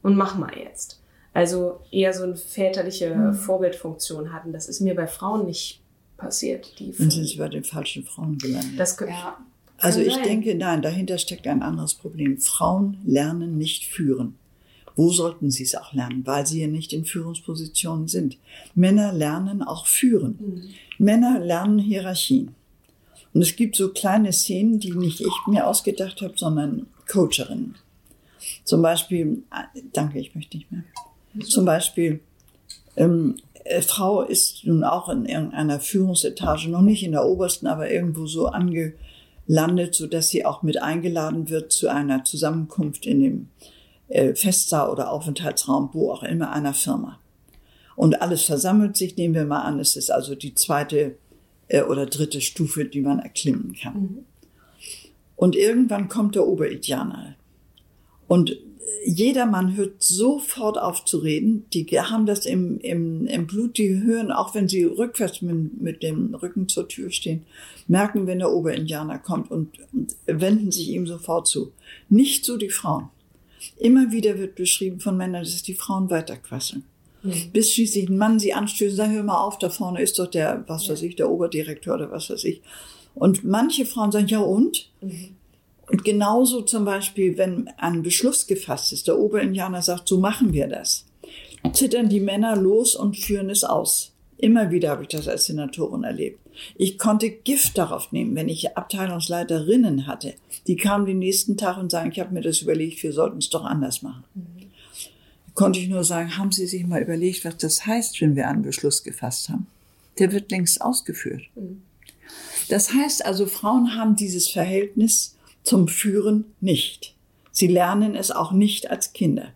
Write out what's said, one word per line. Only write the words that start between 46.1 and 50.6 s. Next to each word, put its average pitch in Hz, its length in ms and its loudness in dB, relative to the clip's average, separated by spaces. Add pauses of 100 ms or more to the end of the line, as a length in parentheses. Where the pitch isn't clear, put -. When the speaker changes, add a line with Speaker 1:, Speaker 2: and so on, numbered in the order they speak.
Speaker 3:
auch 131 100 -10
immer, 165 300 -4
einer 143 220 -4
Firma. - 440 -4 (800)
Und - 260 4
alles 175 200 0
versammelt 190 540 2
sich, 185 200 -2
nehmen 170 180 0
wir 160 100 0
mal 147 180 -2
an, 147 180 -2
es - 160 2
ist 151 140 -4
also 135 240 0
die 135 200 -12
zweite, 147 640 0 (520)